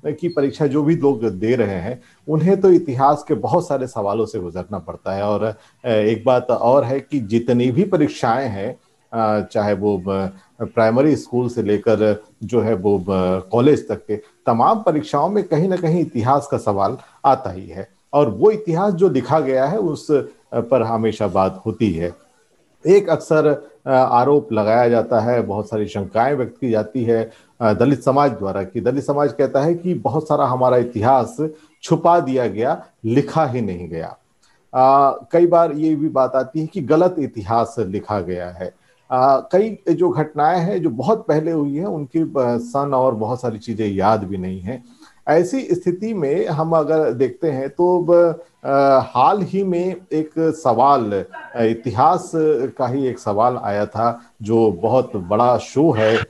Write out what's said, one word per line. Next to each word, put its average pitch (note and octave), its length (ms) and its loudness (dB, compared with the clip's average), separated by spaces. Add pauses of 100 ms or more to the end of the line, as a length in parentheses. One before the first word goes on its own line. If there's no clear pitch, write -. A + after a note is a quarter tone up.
की D3+ 220 -6
परीक्षा C#3+ 380 -2
जो C#3 160 0
भी D#3+ 140 2
लोग C3 280 0
दे G#2+ 320 -2
रहे G2+ 200 0
हैं F#2+ 260 -8 (260)
उन्हें E3 320 2
तो F#3+ 100 6
इतिहास C#3+ 580 2
के D3+ 60 2
बहुत B2+ 340 -2
सारे C3 180 -4
सवालों G#2+ 400 -2
से G#2+ 120 -8
गुजरना F2+ 400 -10
पड़ता F2 360 -10
है। G2 80 -4
और, G#2 320 -2 (300)
अ, B2+ 40 -4
एक G#2+ 360 0
बात B2 260 2
और B2 340 4
है C3+ 160 -4
कि C#3+ 200 -6
जितनी A#2+ 500 0
भी D3+ 140 2
परीक्षाएं C#3 640 -2
हैं, G#2 300 -8 (340)
अ, G#2+ 320 0
चाहे G#2 300 -2
वो, G2+ 240 -2
अ, F#2+ 320 -4 (340)
primary A#2+ 520 2
school B2 320 -4
से A#2 140 -4
लेकर G#2 600 2 (220)
जो A2+ 160 0
है A2 140 0
वो, G2+ 240 0
अ, F2+ 60 -6 (440)
college B2+ 400 2
तक G#2+ 180 -6
के G#2+ 100 -4
तमाम C3+ 680 0
परीक्षाओं D3+ 460 0
में G#3 160 -2
कहीं E3 240 0
ना F#3 80 -2
कहीं F3 240 0
इतिहास C3 500 0
का C3 80 -2
सवाल G2+ 400 -2 (260)
आता C3 260 0
ही F#2 160 -12
है। F2+ 220 -14 (240)
और C#3+ 180 4
वो D3 200 4
इतिहास F#3+ 420 -2
जो F3+ 160 2
लिखा C#3+ 320 0
गया C3 260 0
है F3 120 -2
उस, C#3+ 320 -4
अ, C#3+ 140 2 (300)
पर A#2+ 280 0
हमेशा A2 440 -2
बात F#2+ 400 0
होती A2 260 0
है। E2+ 200 -4 (760)
एक F#3+ 240 4
अक्सर, D3+ 560 0 (200)
अ, C3+ 40 -4
आरोप C3 640 2
लगाया A2 360 2
जाता A#2 320 2
है, A#2 220 0
बहुत G2+ 260 -6
सारी G#2+ 180 -4
शंकाएं G#2+ 480 -2
व्यक्त B2+ 260 -6
की C3 100 -4
जाती A2 340 -2
है, A2+ 260 0 (300)
अ, A2+ 120 4
दलित B2 300 2
समाज C#3 280 2
द्वारा G2 320 -4
कि G#2 180 -8
दलित C3+ 240 -2
समाज D3 280 0
कहता C3+ 280 0
है E3 140 0
कि F3 200 -4
बहुत C3+ 340 -4
सारा C#3+ 180 2
हमारा B2+ 300 2
इतिहास A#2+ 600 2 (460)
छुपा E3+ 380 4
दिया C3 260 0
गया, A#2 380 -2 (200)
लिखा C#3 420 0
ही B2 140 -4
नहीं F2+ 280 -6
गया। E2 280 -10 (580)
अ, C3+ 440 4 (140)
कई E3+ 140 6
बार E3+ 260 4
ये D#3 240 0
भी D3+ 120 -2
बात C3 260 0
आती C3 260 -2
है D#3 60 -4
कि F#3 140 -8
गलत E3 380 2
इतिहास A#2 600 -2
लिखा G2+ 420 -4
गया F2 300 -8
है। F2+ 320 -14 (280)
अ, C3 420 2
कई G#3 260 0 (120)
जो E3+ 180 2
घटनाएं D#3 520 0
हैं F3+ 220 -2
जो D#3 80 0
बहुत C3+ 380 -2
पहले D#3 220 0
हुई D3 260 -2
हैं E3+ 100 -4
उनकी, D#3+ 340 -6
अ, D#3 180 -4
सन B2+ 560 -2
और B2+ 200 2
बहुत A2 260 -6
सारी A2+ 180 -6
चीजें G#2+ 300 -4
याद G2+ 360 0
भी G2 120 -8
नहीं F#2 240 -8
हैं। A#2 240 -10 (440)
ऐसी F3 320 2
स्थिति F#3+ 540 -4
में E3+ 320 -2
हम D#3+ 260 -4
अगर D#3 400 0
देखते C3 380 -2
हैं C3+ 180 -6
तो F3 420 0
ब-, E3+ 300 4 (240)
अ, C#3 360 4 (140)
हाल E3 280 2
ही G3 220 -4
में F3+ 320 -2 (160)
एक D#3 260 -2
सवाल, C3 840 2 (300)
अ, A#2+ 80 -2
इतिहास B2+ 680 0 (460)
का C3 80 0
ही C3 200 -2
एक A2+ 120 -4
सवाल A2+ 440 0
आया G#2 240 -2
था A#2 340 -2 (220)
जो A2 300 2
बहुत A2+ 440 0
बड़ा G#2+ 420 2
शो D#3 320 0
है A2 280 2 (120)